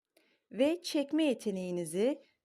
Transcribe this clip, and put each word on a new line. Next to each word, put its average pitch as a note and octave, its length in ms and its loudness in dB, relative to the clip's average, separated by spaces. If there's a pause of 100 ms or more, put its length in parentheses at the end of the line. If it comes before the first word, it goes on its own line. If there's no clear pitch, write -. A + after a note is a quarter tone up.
(520)
ve D4+ 300 2
çekme D4+ 420 0
yeteneğinizi F#3+ 960 -2 (220)